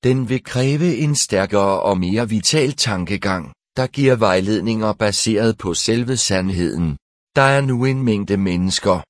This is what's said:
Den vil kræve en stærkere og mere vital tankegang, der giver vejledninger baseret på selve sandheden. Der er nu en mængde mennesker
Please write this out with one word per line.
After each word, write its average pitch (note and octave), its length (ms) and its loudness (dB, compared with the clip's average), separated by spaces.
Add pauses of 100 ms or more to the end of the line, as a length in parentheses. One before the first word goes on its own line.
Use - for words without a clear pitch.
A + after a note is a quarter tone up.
Den B2+ 240 2
vil B2+ 160 -4
kræve C#3+ 520 0
en D3 200 0
stærkere G2 640 0
og G2 160 2
mere G2+ 300 0
vital B2+ 440 0
tankegang, F#2 800 -4 (240)
der C3 100 -2
giver C3 300 2
vejledninger G#2+ 760 2
baseret A2 680 0
på F2 160 -4
selve A#2+ 420 -2
sandheden. F2 800 -2 (400)
Der C#3 60 4
er C#3 180 4
nu B2+ 240 0
en C3 180 0
mængde G2+ 340 0
mennesker F#2 720 0